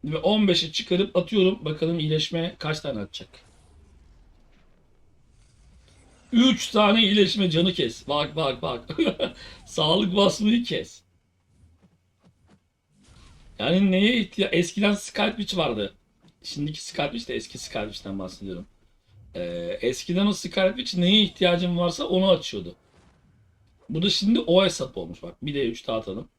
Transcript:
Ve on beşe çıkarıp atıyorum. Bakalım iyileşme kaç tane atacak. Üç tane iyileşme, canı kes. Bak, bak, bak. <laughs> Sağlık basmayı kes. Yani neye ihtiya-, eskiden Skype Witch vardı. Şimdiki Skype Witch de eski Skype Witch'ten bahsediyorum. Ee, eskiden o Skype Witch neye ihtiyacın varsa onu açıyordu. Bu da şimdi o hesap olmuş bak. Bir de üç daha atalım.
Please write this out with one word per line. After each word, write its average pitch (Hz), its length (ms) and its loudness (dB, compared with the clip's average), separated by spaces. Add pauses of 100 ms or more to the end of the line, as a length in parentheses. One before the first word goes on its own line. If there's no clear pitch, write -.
Ve 151 140 -4
on 208 300 4
beşe 160 240 2
çıkarıp - 440 0
atıyorum. 185 480 2
Bakalım 160 340 -2
iyileşme 156 600 -2
kaç 156 220 -6
tane 123 200 -8
atacak. - 280 -12 (3000)
Üç 247 360 4
tane 214 320 6
iyileşme, 202 480 4
canı 170 220 2
kes. 131 360 -4
Bak, 147 280 -2
bak, 135 260 -2
bak. 143 260 -6 (380)
<laughs> - 400 -18
Sağlık 180 500 0
basmayı 214 480 4
kes. - 380 -8 (2500)
Yani 180 320 2
neye 208 280 4
ihtiya-, - 300 -2
eskiden 202 460 0
Skype 214 420 -4
Witch 196 200 -6
vardı. 113 380 -2 (480)
Şimdiki 147 420 -8
Skype - 260 -4
Witch 117 180 -10
de 123 60 -6
eski - 240 -10
Skype - 260 -8
Witch'ten 98 340 -10
bahsediyorum. 92 480 -12 (680)
Ee, 87 460 -8
eskiden 175 460 -2
o 208 60 2
Skype 190 440 -2
Witch 233 220 -6
neye 196 240 4
ihtiyacın 175 560 0
varsa 175 260 -2
onu 190 260 2
açıyordu. 101 440 0 (1120)
Bu 156 140 -4
da 196 80 2
şimdi 214 300 2
o 180 240 4
hesap - 340 -4
olmuş 87 240 -12
bak. 87 200 -14
Bir 147 120 -6
de 135 140 0
üç - 180 -8
daha 113 100 -2
atalım. 110 320 -8 (100)